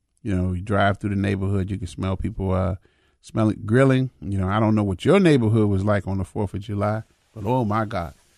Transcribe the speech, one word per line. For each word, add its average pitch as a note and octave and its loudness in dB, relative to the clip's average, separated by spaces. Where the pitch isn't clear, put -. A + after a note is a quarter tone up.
You G2 -4
know, F2+ 0
you F2+ -4
drive G2 0
through G#2 -6
the G2+ -2
neighborhood, G2 -2
you G2 -6
can F#2 -8
smell F#2+ -4
people, F#2+ -4
uh, F#2 0
smell A2 0
it G#2 -4
grilling. C3 4
You G2 -6
know, F#2 0
I G#2 0
don't A2 4
know G#2+ 2
what F#2+ -4
your E3 4
neighborhood A#2 4
was F#2+ 0
like G#2 0
on F#2+ -4
the F#2 -4
fourth G#2 -6
of G2+ -8
July, G#2 -4
but G2+ -12
oh B2+ 0
my G#2+ 0
God, F2 -6